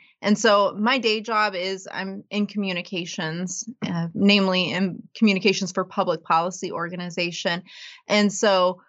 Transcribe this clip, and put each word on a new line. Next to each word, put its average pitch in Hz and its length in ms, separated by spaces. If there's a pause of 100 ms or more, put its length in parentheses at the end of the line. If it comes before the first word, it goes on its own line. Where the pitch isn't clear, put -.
(200)
And 214 180
so 202 400
my 240 200
day 220 240
job 214 320
is 190 360
I'm 190 380
in 208 180
communications, 180 1200 (220)
uh, 170 260
namely 190 580
in 180 460
communications 196 560
for 190 120
public 180 400
policy 175 480
organization. 175 920 (440)
And 208 260
so 185 560